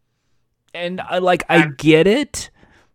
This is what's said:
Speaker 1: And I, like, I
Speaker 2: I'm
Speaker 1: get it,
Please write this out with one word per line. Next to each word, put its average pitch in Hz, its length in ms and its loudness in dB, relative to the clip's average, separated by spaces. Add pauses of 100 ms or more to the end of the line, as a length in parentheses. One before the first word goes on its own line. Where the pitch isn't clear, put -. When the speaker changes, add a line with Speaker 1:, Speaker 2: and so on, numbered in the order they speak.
(720)
Speaker 1:
And 175 280 -8
I, 180 180 -6
like, 180 300 0
I 165 80 4
Speaker 2:
I'm 156 200 0
Speaker 1:
get 156 300 4
it, 254 420 -2 (460)